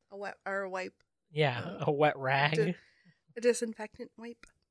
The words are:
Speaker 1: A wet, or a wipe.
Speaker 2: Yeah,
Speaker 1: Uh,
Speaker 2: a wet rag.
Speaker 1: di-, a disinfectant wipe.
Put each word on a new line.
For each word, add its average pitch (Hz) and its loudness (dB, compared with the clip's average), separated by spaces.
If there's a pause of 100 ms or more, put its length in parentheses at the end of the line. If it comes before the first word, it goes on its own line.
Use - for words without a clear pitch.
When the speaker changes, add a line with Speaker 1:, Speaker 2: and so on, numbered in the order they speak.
Speaker 1:
A 196 -16
wet, 202 -10
or 196 -4
a 190 -6
wipe. 185 -6 (360)
Speaker 2:
Yeah, 143 0 (200)
Speaker 1:
Uh, 147 -4
Speaker 2:
a 156 2
wet 143 4
rag. 139 2
Speaker 1:
di-, - 2 (640)
a 226 -10
disinfectant 226 -2
wipe. 233 -16 (260)